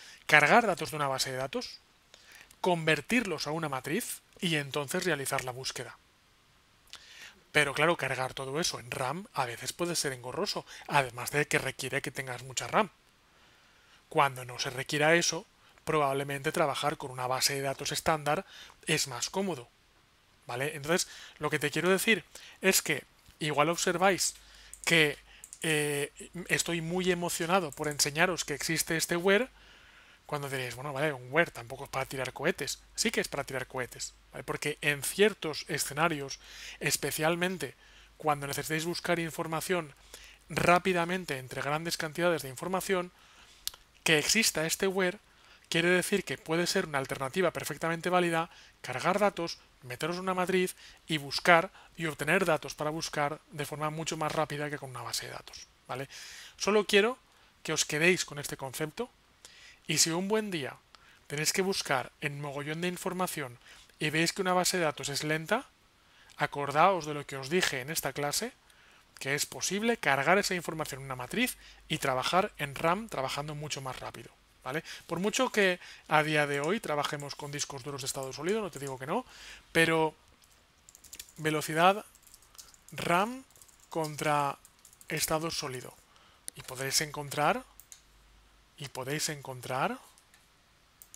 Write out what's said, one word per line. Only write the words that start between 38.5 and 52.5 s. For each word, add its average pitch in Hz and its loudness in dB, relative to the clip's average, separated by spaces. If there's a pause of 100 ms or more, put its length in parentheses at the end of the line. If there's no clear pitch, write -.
buscar 175 0
información 160 -2 (560)
rápidamente 175 2
entre 131 -8
grandes 156 -2
cantidades 165 0
de 135 -10
información, 180 -2 (920)
que 160 8
exista 160 2
este 180 0
where 190 0 (500)
quiere 165 4
decir 185 4
que 131 -6
puede 170 0
ser 185 2
una 151 -4
alternativa 135 0
perfectamente 165 -2
válida, 170 2 (320)
cargar 147 0
datos, 196 0 (240)
meteros 151 -4
en 185 -8
una 190 -2
matriz 185 0 (320)
y 160 0
buscar 165 6 (260)
y 165 -6
obtener 160 2
datos 151 0